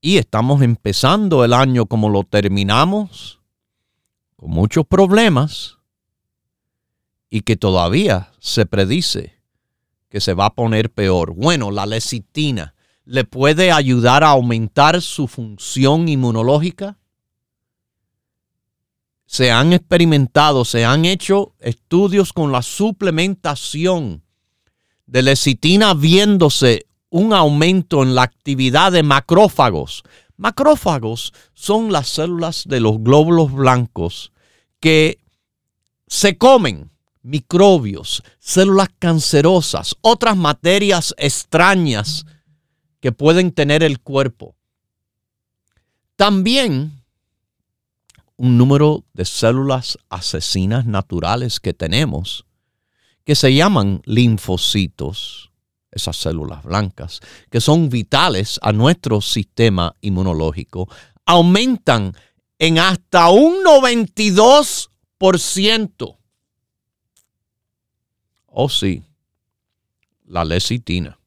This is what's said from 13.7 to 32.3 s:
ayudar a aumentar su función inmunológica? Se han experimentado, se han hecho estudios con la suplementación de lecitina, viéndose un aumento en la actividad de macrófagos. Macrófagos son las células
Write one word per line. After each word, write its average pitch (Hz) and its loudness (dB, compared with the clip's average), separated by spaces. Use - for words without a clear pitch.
ayudar 127 4
a 156 6
aumentar 135 2
su - -8
función 131 -2
inmunológica? 143 -2
Se 123 0
han 139 4
experimentado, 151 2
se 117 -2
han 139 2
hecho 190 -2
estudios 185 -2
con 147 -2
la 123 -2
suplementación 170 -4
de 127 0
lecitina, 156 2
viéndose 160 2
un 208 0
aumento 160 2
en 131 0
la 127 2
actividad 135 0
de 175 2
macrófagos. 139 2
Macrófagos 190 -2
son 220 -4
las 147 -2
células 165 -6